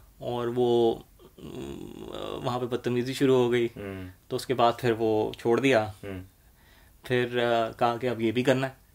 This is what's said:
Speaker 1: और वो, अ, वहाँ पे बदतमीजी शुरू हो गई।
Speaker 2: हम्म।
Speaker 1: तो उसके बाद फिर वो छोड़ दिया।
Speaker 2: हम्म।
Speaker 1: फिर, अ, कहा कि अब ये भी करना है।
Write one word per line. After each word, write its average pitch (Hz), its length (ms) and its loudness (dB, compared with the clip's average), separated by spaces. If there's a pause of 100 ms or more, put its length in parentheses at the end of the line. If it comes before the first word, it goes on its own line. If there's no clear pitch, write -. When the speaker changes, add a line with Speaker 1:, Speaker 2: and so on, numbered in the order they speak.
(220)
Speaker 1:
और 120 260 -4
वो, 120 560 2 (160)
अ, - 60 -20 (1160)
वहाँ 123 160 -2
पे 127 60 -4
बदतमीजी 120 480 -2
शुरू 131 200 4
हो 123 140 4
गई। 120 180 2
Speaker 2:
हम्म। 98 420 -10 (220)
Speaker 1:
तो 127 60 -4
उसके 127 180 -4
बाद 117 260 4
फिर 120 120 2
वो 110 460 2
छोड़ 117 220 2
दिया। 110 340 2 (100)
Speaker 2:
हम्म। 95 180 -10 (840)
Speaker 1:
फिर, 123 320 0
अ, 117 400 0
कहा 120 180 2
कि 120 100 -6
अब 113 140 -2
ये 113 120 2
भी 123 100 0
करना 127 240 2
है। 127 100 -12 (180)